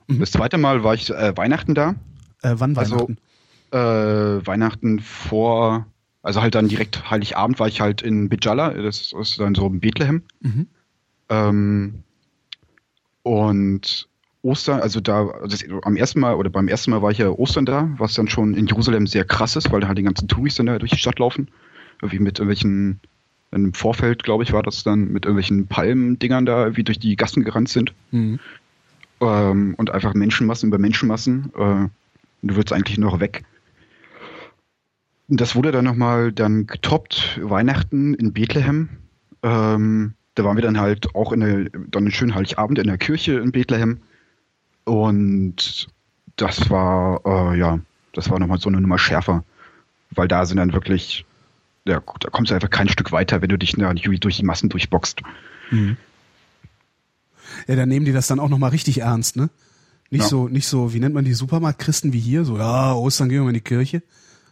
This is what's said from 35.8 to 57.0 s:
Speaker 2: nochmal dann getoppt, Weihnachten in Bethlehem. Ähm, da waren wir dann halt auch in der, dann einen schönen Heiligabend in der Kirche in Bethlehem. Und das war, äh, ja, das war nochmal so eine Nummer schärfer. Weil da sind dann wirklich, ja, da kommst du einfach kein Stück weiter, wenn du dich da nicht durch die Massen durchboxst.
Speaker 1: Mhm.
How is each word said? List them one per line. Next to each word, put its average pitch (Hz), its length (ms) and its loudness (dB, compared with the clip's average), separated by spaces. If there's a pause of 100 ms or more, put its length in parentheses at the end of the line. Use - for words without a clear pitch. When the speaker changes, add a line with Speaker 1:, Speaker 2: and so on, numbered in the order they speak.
Speaker 2:
nochmal 120 480 2
dann 107 340 2
getoppt, - 760 -2
Weihnachten 135 720 0
in 110 180 0
Bethlehem. 143 560 0 (560)
Ähm, 110 680 2 (200)
da - 80 0
waren 101 140 2
wir 113 80 2
dann 107 160 2
halt 104 340 0
auch 107 160 -2
in 113 100 0
der, 101 300 0
dann 101 340 -4
einen 104 60 2
schönen 117 240 0
Heiligabend 104 460 -2
in 104 80 2
der 95 100 0
Kirche 151 400 -2
in 123 140 -2
Bethlehem. 120 480 0 (840)
Und 101 1040 0 (480)
das - 340 0
war, 92 540 2
äh, 90 340 2
ja, 82 200 2 (340)
das - 180 -4
war 92 80 0
nochmal 90 200 0
so 101 100 -2
eine 95 120 2
Nummer 92 180 2
schärfer. 85 460 0 (640)
Weil 90 180 0
da 90 160 2
sind 90 140 0
dann 90 140 2
wirklich, 95 520 -2 (640)
ja, 85 160 0 (180)
da - 100 -8
kommst 117 200 0
du - 40 2
einfach 90 160 0
kein 98 180 2
Stück - 240 -2
weiter, 87 300 2
wenn 92 60 0
du 95 100 2
dich 90 140 -2
da 95 200 0
nicht 87 140 -2 (180)
durch 95 120 0
die - 80 -2
Massen 90 240 0
durchboxst. - 520 -2 (500)
Speaker 1:
Mhm. 107 260 0 (1700)